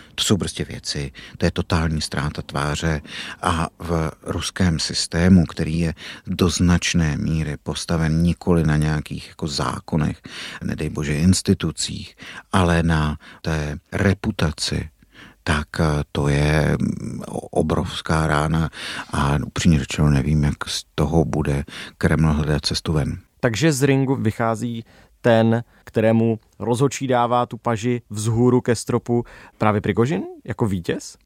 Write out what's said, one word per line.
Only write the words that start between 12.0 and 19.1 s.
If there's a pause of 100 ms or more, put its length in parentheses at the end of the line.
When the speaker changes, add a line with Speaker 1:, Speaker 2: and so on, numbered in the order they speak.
Speaker 1:
ale
na (260)
té (140)
reputaci (540)
tak, (120)
eh, (280)
to
je,
mm,
o-,
obrovská
rána (420)